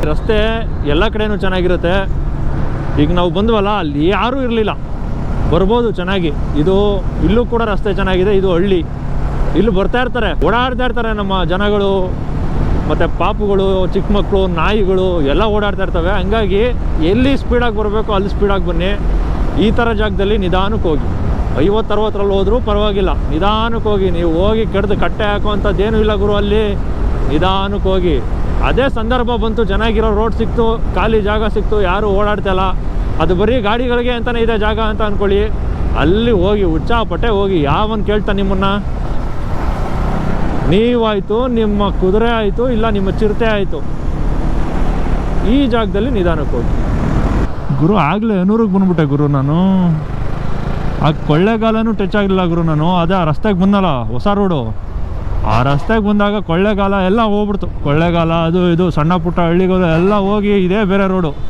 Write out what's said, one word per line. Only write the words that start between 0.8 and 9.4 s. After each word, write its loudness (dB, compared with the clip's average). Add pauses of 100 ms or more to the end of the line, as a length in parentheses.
ಎಲ್ಲ 2
ಕಡೆನೂ -2
ಚೆನ್ನಾಗಿರುತ್ತೆ. 0 (1080)
ಈಗ 2 (100)
ನಾವು 2
ಬಂದ್ವಲ್ಲ, 2 (120)
ಅಲ್ಲಿ -2 (140)
ಯಾರೂ -2
ಇರ್ಲಿಲ್ಲ, -2 (800)
ಬರ್ಬೋದು 2 (120)
ಚೆನ್ನಾಗಿ. 0 (300)
ಇದು 2 (540)
ಇಲ್ಲೂ 2
ಕೂಡ 0 (100)
ರಸ್ತೆ -2 (100)
ಚೆನ್ನಾಗಿದೆ, 2
ಇದು 0
ಹಳ್ಳಿ. 2 (800)